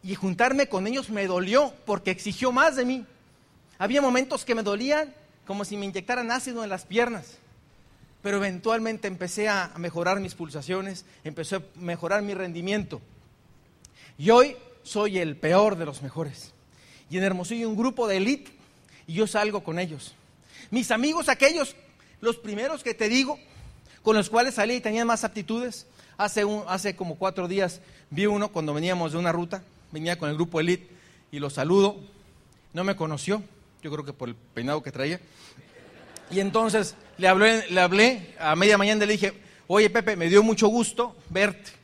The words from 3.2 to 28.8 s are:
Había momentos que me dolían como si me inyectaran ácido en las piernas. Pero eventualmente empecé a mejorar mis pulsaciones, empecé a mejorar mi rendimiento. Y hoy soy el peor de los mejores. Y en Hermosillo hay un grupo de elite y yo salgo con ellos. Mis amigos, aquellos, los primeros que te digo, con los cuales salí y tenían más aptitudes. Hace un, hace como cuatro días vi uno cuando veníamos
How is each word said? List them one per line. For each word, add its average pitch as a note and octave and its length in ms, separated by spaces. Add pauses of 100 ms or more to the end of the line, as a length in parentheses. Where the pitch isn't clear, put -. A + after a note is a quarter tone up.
Había B3 240
momentos B3+ 420
que A#3 120
me A3 80
dolían C4 500 (320)
como G3+ 180
si G3+ 120
me G3+ 80
inyectaran A3+ 480
ácido B3 320
en G#3 60
las F#3 140
piernas. A3+ 520 (840)
Pero G3+ 180
eventualmente A3 680
empecé F#3+ 420
a F#3+ 280
mejorar F3 420
mis F#3+ 160
pulsaciones, F3+ 680 (180)
empecé D#3 320
a F#3+ 80 (140)
mejorar F3 460
mi G3+ 120
rendimiento. F#3 680 (1160)
Y D#3 120
hoy B3+ 260 (260)
soy G#3 360
el D#3 180
peor G3 400
de E3 100
los C#3+ 160
mejores. C#3+ 480 (580)
Y F#3 100
en F#3 40
Hermosillo F#3+ 380
hay A3+ 60
un A3 100
grupo B3 320
de F#3+ 80
elite A#3 340 (560)
y E3 80
yo G#3 140
salgo G#3 340
con E3 160
ellos. D#3 380 (540)
Mis A#3+ 200
amigos, D4 400
aquellos, C#4+ 460 (440)
los A#3 160
primeros A#3+ 460
que A#3 100
te G#3+ 160
digo, C4 300 (640)
con A3 140
los G#3 120
cuales A#3+ 280
salí A3+ 180
y B3 60
tenían A#3 260
más A3+ 180
aptitudes. A3 640 (320)
Hace G#3 260
un, G#3 220
hace F#3+ 280
como F3 200
cuatro F#3+ 340
días F#3 320 (300)
vi F3+ 160
uno G#3 220
cuando D#3 260
veníamos E3 380